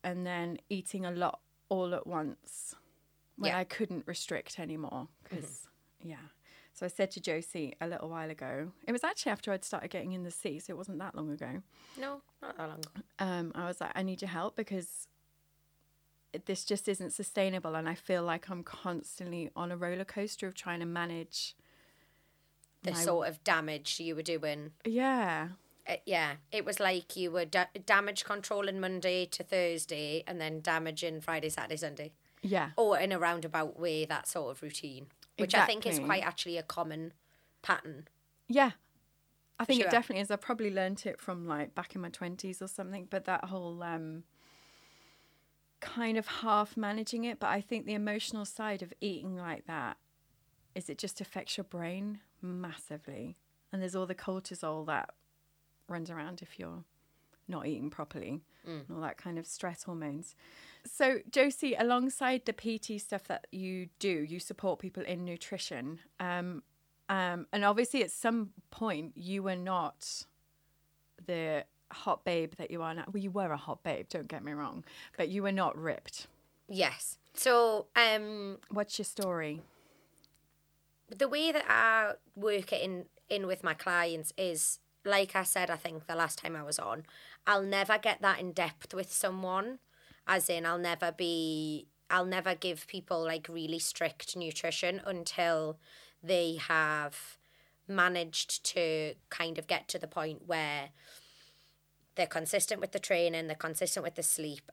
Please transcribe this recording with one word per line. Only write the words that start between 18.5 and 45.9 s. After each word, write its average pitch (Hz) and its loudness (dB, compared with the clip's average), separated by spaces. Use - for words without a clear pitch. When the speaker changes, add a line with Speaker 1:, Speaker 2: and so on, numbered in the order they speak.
Speaker 1:
constantly 175 -6
on 175 -4
a 180 -6
roller 180 -2
coaster 208 -6
of 185 -6
trying 175 -4
to 170 -2
manage 170 -4
Speaker 2:
The - -2
Speaker 1:
my" 170 0
Speaker 2:
sort 170 4
of 156 -8
damage 156 2
you 165 -2
were 156 -4
doing. 151 -2
Speaker 1:
Yeah. 226 2
Speaker 2:
Uh, - 0
yeah, 156 2
it 214 0
was 196 -2
like 185 2
you 180 0
were 175 2
da-, 180 6
damage 202 4
controlling 202 -2
Monday 185 2
to - -6
Thursday 160 0
and 180 -6
then 156 -4
damaging 160 0
Friday, 156 -2
Saturday, 156 -4
Sunday. 151 -8
Speaker 1:
Yeah. 180 2
Speaker 2:
Or 214 8
in 185 4
a 185 2
roundabout 165 0
way, 156 2
that 151 -2
sort 139 -2
of 135 -12
routine, 143 -8
which 196 0
I 202 8
think 214 2
is 165 2
Speaker 1:
Exactly. 139 0
Speaker 2:
quite 190 2
actually 170 -2
a 160 -4
common 160 -4
pattern. 156 0
Speaker 1:
Yeah. 254 6
I 240 0
Speaker 2:
For - -6
Speaker 1:
think 254 6
it 220 6
Speaker 2:
sure. 180 4
Speaker 1:
definitely 226 4
is. 196 -2
I 208 2
probably 220 0
learnt 190 0
it - -4
from, 175 -6
like, 147 -2
back - -6
in 190 -4
my 170 -6
twenties 180 -8
or 190 -8
something, 190 -8
but 190 -4
that 185 0
whole, 175 -6
um, 160 -4
kind 226 0